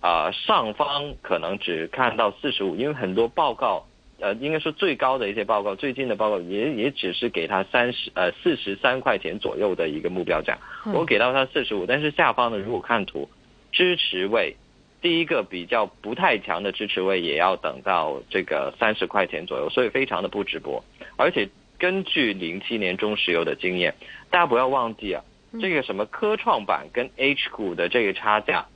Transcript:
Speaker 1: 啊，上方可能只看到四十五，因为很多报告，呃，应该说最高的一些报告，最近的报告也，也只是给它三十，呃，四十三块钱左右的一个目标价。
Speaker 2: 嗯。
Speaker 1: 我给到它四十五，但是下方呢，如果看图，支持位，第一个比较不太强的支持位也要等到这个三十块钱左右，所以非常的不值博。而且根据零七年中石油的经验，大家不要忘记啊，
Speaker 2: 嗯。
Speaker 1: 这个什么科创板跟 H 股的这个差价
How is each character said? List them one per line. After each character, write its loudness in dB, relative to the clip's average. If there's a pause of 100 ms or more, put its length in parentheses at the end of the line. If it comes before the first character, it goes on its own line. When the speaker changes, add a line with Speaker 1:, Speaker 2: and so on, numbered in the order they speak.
Speaker 1:
啊， 2
上 0
方 -2
可 0
能 -4
只 -4
看 0
到 2
四 -4
十 -2
五， 0
因 -2
为 -2
很 -4
多 4
报 0
告， 0 (360)
呃， 0
应 -4
该 0
说 -4
最 0
高 2
的 -2
一 -4
些 -2
报 2
告， -2
最 -4
近 -4
的 0
报 2
告 2
也， -2
也 0
只 -4
是 -2
给 -2
它 0
三 2
十， -8
呃， 2
四 0
十 -4
三 2
块 2
钱 -6
左 -4
右 2
的 0
一 -4
个 -2
目 -2
标 0
价。 -2 (280)
Speaker 2:
嗯。 -4
Speaker 1:
我 2
给 4
到 4
它 4
四 -2
十 -2
五， 0
但 2
是 0
下 4
方 2
呢， -2
如 -4
果 -2
看 0
图， -8 (440)
支 2
持 -2
位， 2 (460)
第 2
一 0
个 0
比 -8
较 2
不 -8
太 2
强 -4
的 -2
支 -6
持 -2
位 2
也 -2
要 4
等 -6
到 0
这 0
个 -2
三 2
十 -2
块 2
钱 -6
左 -4
右， -2
所 2
以 0
非 0
常 -4
的 -4
不 -4
值 -6
博。 -6 (320)
而 2
且 -2 (300)
根 0
据 2
零 -4
七 -4
年 0
中 0
石 0
油 4
的 0
经 -2
验， 2 (340)
大 4
家 6
不 2
要 4
忘 0
记 -6
啊， -8 (280)
Speaker 2:
嗯。 -10
Speaker 1:
这 0
个 2
什 -4
么 0
科 -2
创 2
板 0
跟 -2
H 2
股 -4
的 0
这 4
个 2
差 2
价 0 (100)